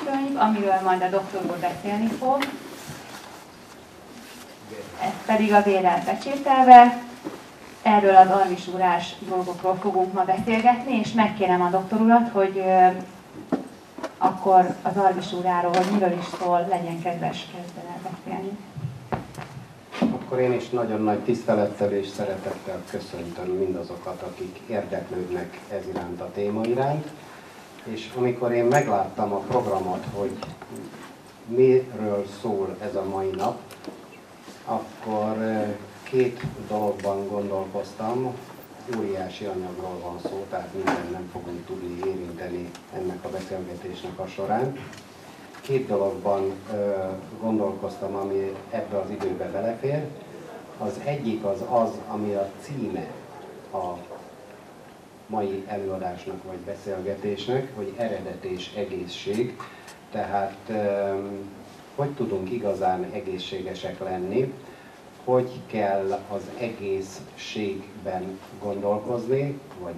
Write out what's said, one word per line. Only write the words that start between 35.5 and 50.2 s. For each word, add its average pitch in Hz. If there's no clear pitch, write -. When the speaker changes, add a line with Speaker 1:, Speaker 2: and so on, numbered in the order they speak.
Speaker 2:
két 127
dologban 101
gondolkoztam. 101
Óriási 95
anyagról 90
van -
szó, -
tehát -
mindent -
nem 127
fogunk 87
tudni 90
érinteni 87
ennek 90
a -
beszélgetésnek 90
a 92
során. 107
Két 135
dologban, 98
ö, 101
gondolkoztam, 101
ami 98
ebbe 104
az 95
időbe 101
belefér. 135